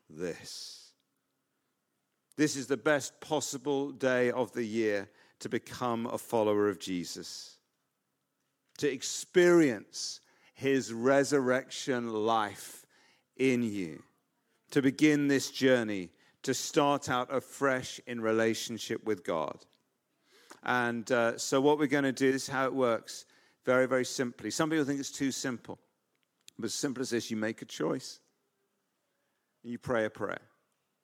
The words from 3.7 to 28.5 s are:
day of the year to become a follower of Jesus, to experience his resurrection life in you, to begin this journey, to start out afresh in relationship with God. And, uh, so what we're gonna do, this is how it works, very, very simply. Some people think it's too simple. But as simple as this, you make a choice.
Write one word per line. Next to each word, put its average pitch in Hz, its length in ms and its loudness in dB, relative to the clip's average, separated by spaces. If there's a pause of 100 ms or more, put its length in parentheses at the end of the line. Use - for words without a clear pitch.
day 123 400 2
of 117 200 -2
the 123 140 -4
year 104 420 0 (320)
to - 80 -8
become 117 600 -4
a 113 100 -6
follower 107 500 2
of 95 100 0
Jesus, - 800 -8 (1200)
to 143 120 2
experience 165 1300 2 (340)
his 135 380 0
resurrection 127 1200 2
life 107 680 -2 (560)
in 131 240 2
you, 95 400 -4 (680)
to 143 100 4
begin 143 460 4
this 135 240 2
journey, 110 580 2 (320)
to 131 120 0
start 143 560 0
out 127 260 0
afresh 131 720 -2
in 120 140 -8
relationship 110 840 0
with 104 220 -4
God. 80 400 -4 (1000)
And, 120 480 0
uh, 117 260 2
so - 220 0
what 147 180 6
we're 147 100 2
gonna 135 260 2
do, 135 180 4
this 135 120 0
is - 40 -8
how 135 180 -2
it 127 80 -2
works, 120 520 0 (400)
very, 127 240 4
very 127 160 2
simply. 120 460 -6
Some 160 180 0
people 156 160 2
think 139 160 -2
it's - 100 -8
too 135 220 -2
simple. 117 440 -8 (800)
But 110 100 -6
as 101 80 -6
simple 131 260 -4
as 120 80 -6
this, 117 200 -2
you 113 60 -4
make 110 260 -4
a - 40 -16
choice. - 560 -6 (1400)